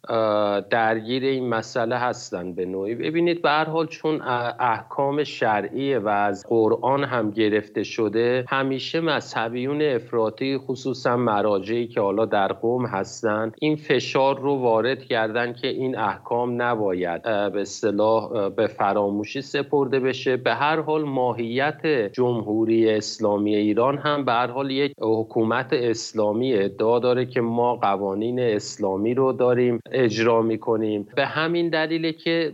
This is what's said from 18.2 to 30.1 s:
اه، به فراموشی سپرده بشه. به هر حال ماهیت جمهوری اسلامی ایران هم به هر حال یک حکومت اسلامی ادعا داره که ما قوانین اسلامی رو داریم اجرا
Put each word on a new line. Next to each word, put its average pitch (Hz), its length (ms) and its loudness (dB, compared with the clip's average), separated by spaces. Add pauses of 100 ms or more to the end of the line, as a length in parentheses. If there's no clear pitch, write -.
اه، 101 260 -2
به 104 180 0
فراموشی 104 760 0
سپرده 139 580 0
بشه. 127 380 0
به 123 160 0
هر 147 260 0
حال 156 240 -2
ماهیت 127 840 -2 (280)
جمهوری 113 760 2
اسلامی 104 680 0
ایران 107 420 2
هم 143 280 -2
به 123 60 2
هر 120 160 2
حال 131 240 -6
یک 139 300 -2
حکومت 113 680 0
اسلامی 117 840 0
ادعا 110 460 2
داره 123 260 2
که 127 160 -2
ما 117 340 0
قوانین 104 640 -2
اسلامی 104 760 -2
رو 131 200 2
داریم 123 460 2 (180)
اجرا 113 440 2